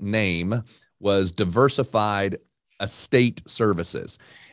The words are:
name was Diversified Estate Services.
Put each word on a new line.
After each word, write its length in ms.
name 600
was 340
Diversified 1080
Estate 640
Services. 720